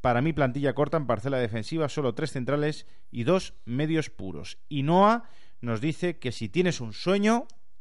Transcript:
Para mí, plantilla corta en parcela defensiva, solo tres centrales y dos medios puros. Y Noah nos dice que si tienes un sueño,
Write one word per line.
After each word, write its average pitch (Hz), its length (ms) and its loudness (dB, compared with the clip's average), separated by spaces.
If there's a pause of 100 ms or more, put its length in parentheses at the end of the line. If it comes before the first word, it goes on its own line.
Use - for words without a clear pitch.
Para 123 200 4
mí, 156 120 2
plantilla 139 400 2
corta 143 240 2
en 147 100 0
parcela 120 300 0
defensiva, 123 520 0
solo 131 240 0
tres 151 180 -2
centrales 147 560 -2 (240)
y 117 120 -4
dos 180 300 2 (120)
medios 151 440 0
puros. 92 480 -8 (120)
Y 139 140 -2
Noah 196 400 6 (380)
nos 117 200 -2
dice 160 360 -2
que 127 140 -4
si 110 180 -4
tienes 175 320 2
un 110 120 -6
sueño, 214 540 2 (340)